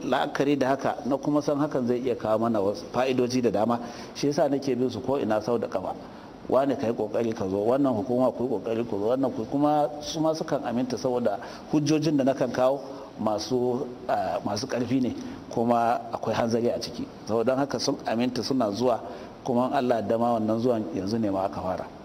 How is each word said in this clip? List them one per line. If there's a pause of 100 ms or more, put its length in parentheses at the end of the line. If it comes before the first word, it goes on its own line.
la'akari
da
haka
na
kuma
san
hakan
zai
iya
kawo
mana
wasu
fa'idoji
da
dama, (340)
shi
yasa
nake
bin
su
ko
ina
sau
da
kafa. (540)
Wane
ka
yi
kokari
ka
zo,
wannan
hukuma
ku
yi
kokari
ku
zo,
wannan
ku,
kuma (160)
su
ma
sukan
aminta
saboda (340)
hujjojin
da
nakan
kawo (400)
masu, (240)
ah,
masu
ƙarfi
ne, (400)
kuma (100)
akwai
hanzari
a
ciki. (220)
Saboda
haka
sun (100)
aminta
suna
zuwa, (440)
kuma
in
Allah
da
ma
wannan
zuwan (120)
yanzu
ne
ma
aka
fara. (200)